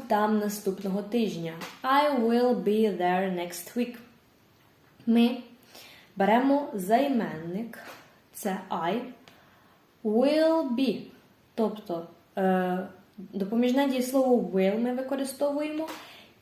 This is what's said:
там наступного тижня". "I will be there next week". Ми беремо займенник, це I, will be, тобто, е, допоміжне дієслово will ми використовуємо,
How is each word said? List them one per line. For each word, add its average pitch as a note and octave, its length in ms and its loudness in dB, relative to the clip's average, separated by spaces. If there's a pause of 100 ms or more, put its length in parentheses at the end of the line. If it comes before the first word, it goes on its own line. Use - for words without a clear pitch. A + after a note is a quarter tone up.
там G#3+ 320 2
наступного G3+ 600 -4
тижня". E3+ 520 -4 (300)
"I D4 380 4
will A#3 420 2
be G#3 340 2
there F#3 420 0
next - 380 -8
week". A#3+ 180 -4 (1080)
Ми A#3 320 4 (800)
беремо C4 580 4
займенник, G3+ 1040 -2 (540)
це G3 240 -6 (120)
I, F3+ 300 -2 (1040)
will C#4+ 720 4
be, A#3+ 260 0 (540)
тобто, F#3 520 -4 (300)
е, F#3 500 0 (300)
допоміжне A#3+ 680 0
дієслово B3+ 500 2
will F#3+ 420 2
ми B3 140 0
використовуємо, C#4+ 920 -4 (540)